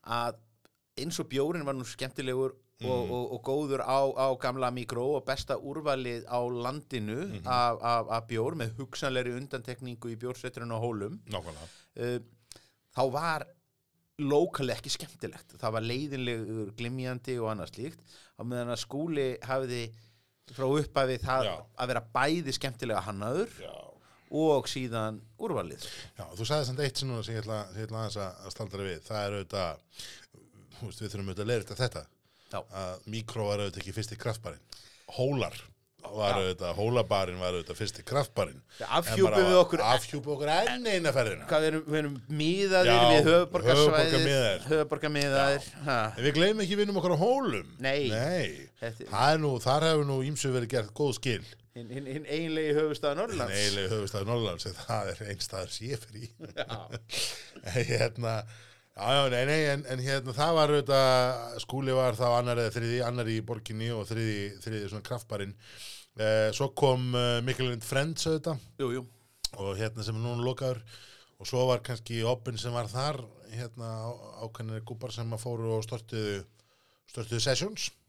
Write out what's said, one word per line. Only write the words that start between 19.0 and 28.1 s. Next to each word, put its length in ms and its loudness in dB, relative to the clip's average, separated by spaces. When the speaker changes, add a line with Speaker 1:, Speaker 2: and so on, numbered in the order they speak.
Speaker 1:
hafði 400 -2
frá 220 -4
upphafi 500 2
það 240 2
Speaker 2:
Já. 120 0
Speaker 1:
að 160 -4
vera 260 -2
bæði 400 2
skemmtilega 480 -2
hannaður 580 -4
Speaker 2:
Já. 140 -12
Speaker 1:
og 360 4
síðan 520 -4
úrvalið. 480 -4
Speaker 2:
Já, 160 -12
þú 160 -6
sagði 180 0
samt 140 -6
eitt 180 -2
sem 120 -4
núna 160 -6
sem 100 -8
ég 80 -4
ætla, 160 -6
sem 80 -8
ég 80 -6
ætla 160 -6
aðeins 120 -6